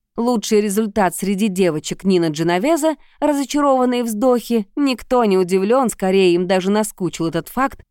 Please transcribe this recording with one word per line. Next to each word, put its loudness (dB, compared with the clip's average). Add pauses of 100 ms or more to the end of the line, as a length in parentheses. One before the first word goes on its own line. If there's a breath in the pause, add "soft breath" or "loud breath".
(180)
Лучший 0
результат -2
среди -2
девочек — -2
Нина 2
Дженовеза, 0 (240 soft breath)
разочарованные 0
вздохи. 0
Никто 0
не 2
удивлён, 2
скорее 2
им 0
даже 0
наскучил -2
этот -4
факт, -4